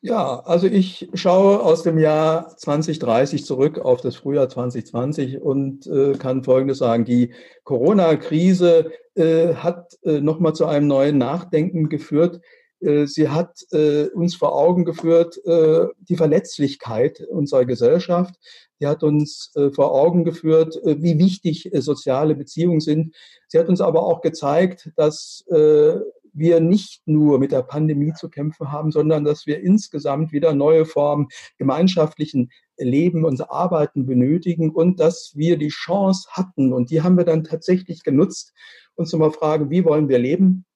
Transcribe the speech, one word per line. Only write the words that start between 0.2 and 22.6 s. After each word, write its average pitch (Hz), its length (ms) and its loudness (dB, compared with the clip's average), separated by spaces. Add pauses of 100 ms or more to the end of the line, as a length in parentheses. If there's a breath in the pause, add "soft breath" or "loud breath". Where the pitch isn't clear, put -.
also 175 260 0
ich 185 480 0
schaue 190 460 4
aus 165 240 2
dem 165 120 0
Jahr 156 600 0
zwanzig 151 420 -4
dreißig 127 460 0
zurück 143 340 -2
auf 127 220 0
das 123 160 -6
Frühjahr 139 320 -2
zwanzig 123 380 -8
zwanzig 135 540 -6
und, 139 460 -4
äh, 139 280 0
kann 131 280 -4
Folgendes 131 360 0
sagen. 117 260 0
Die 120 300 0 (280 loud breath)
Corona-Krise, 165 1300 2 (240 loud breath)
äh, 165 400 2
hat, 175 500 -8
äh, 151 180 0
noch 156 180 -2
mal 160 140 0
zu 160 100 0
einem 147 220 0
neuen 139 320 2
Nachdenken 156 720 -2
geführt. 160 500 -2 (400 soft breath)
Äh, 147 260 0
sie 147 220 -2
hat, 156 320 -4 (100)
äh, 151 380 0
uns 175 260 -4
vor - 220 -2
Augen 170 300 2
geführt, 165 580 0
äh, 165 420 4 (120)
die - 180 -4
Verletzlichkeit 147 1040 -2
unserer 143 460 -2
Gesellschaft. 175 680 0 (460 loud breath)
Sie 143 80 -4
hat 151 140 -2
uns, 151 520 -2
äh, 143 160 2
vor 139 220 0
Augen 170 320 2
geführt, 160 580 0
äh, 151 180 0
wie 160 180 0
wichtig, 185 540 0
äh, 147 100 -2
soziale 143 520 -2
Beziehungen 160 460 -2